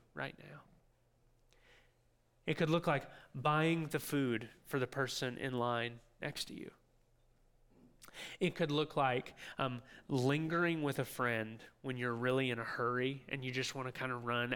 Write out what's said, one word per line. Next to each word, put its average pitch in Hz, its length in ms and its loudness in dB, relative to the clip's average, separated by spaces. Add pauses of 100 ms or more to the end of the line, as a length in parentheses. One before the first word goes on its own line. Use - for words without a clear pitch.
(140)
right 139 240 -8
now?" 147 240 -16 (1800)
It 160 120 0
could 160 120 2
look 170 160 2
like 143 240 2 (240)
buying 156 540 2
the - 120 0
food 120 500 2 (160)
for - 120 -2
the 127 100 2
person 131 500 -2
in 131 160 -2
line 120 460 0 (220)
next - 240 -4
to - 80 -12
you. - 180 -10 (1700)
It 180 160 2
could 156 160 2
look 147 240 2
like, 131 400 2 (220)
um, 127 240 -2 (260)
lingering 160 760 2
with 139 160 0
a 127 60 0
friend 113 560 -2 (200)
when 127 160 -4
you're 123 180 0
really 127 340 4
in 117 100 0
a 117 40 -2
hurry 123 640 0
and 135 160 -4
you 127 80 -4
just 127 240 -2
wanna 127 160 -4
kinda 131 240 -4
run 120 400 0